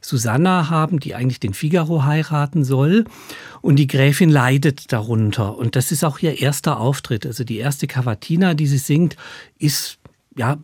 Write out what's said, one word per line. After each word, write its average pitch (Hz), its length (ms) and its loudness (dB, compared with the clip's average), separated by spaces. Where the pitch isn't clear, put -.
Susanna 151 680 0
haben, 160 280 0
die - 140 -8
eigentlich 127 260 -2
den 101 140 -4
Figaro 160 500 0
heiraten 151 600 0
soll. 143 420 2
Und 143 140 4
die 143 100 4
Gräfin 139 460 4
leidet 139 600 2
darunter. 110 640 0
Und 120 200 -2
das 131 160 0
ist 156 120 -2
auch 151 140 0
ihr 151 240 -2
erster 143 380 -2
Auftritt. 123 480 -2
Also 120 160 -8
die 113 140 -6
erste 139 280 -4
Cavatina, 156 680 0
die 151 100 0
sie 139 140 2
singt, 151 380 0
ist, - 400 -4
ja, 127 280 -2